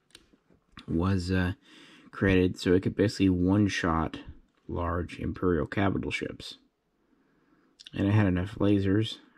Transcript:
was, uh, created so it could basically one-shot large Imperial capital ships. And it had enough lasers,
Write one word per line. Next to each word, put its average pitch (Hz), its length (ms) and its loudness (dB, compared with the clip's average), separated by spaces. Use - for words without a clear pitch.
was, 90 420 -2
uh, 92 240 0
created 92 480 2
so 92 160 2
it 90 80 4
could - 140 -4
basically 98 340 2
one-shot 90 880 0
large 85 520 -6
Imperial 82 480 0
capital 98 420 -2
ships. - 480 -10
And 98 140 0
it 101 40 2
had 107 140 4
enough 90 300 -2
lasers, 101 600 0